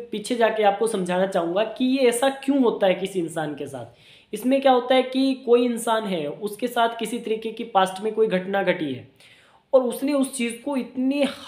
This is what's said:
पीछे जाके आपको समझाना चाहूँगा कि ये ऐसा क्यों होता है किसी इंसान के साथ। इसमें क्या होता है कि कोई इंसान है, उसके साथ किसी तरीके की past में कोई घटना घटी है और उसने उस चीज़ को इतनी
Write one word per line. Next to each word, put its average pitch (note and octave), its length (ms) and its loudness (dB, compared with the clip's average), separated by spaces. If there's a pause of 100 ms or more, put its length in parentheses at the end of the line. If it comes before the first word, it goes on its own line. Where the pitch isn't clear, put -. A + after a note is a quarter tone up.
पीछे G#3+ 280 -6
जाके A3 260 2
आपको G3+ 240 4
समझाना F#3 400 0
चाहूँगा F#3 420 -2
कि - 180 -4
ये B3+ 220 2
ऐसा B3+ 200 2 (160)
क्यों C#4 160 2
होता G#3 260 2
है F#3 80 4
किसी F#3 260 -4
इंसान D#3 340 -4
के C#3 120 -10
साथ। - 640 -16
इसमें B3+ 300 0
क्या C4 100 6
होता B3 220 2
है B3+ 100 6
कि C4+ 280 0 (120)
कोई A#3+ 200 6
इंसान A3+ 400 0
है, F3 240 -2
उसके G#3 400 -6
साथ A#3 300 0
किसी A3+ 200 -6
तरीके A3 320 -6
की A3+ 160 -10
past F#3+ 360 2
में G#3+ 120 -4
कोई A3 140 4
घटना F#3 340 0
घटी E3 300 -2
है A#2 160 -12 (640)
और C4 100 6
उसने B3 300 -2
उस C4+ 240 0
चीज़ A#3 180 -4
को C#4+ 220 -6
इतनी C4 460 -2 (260)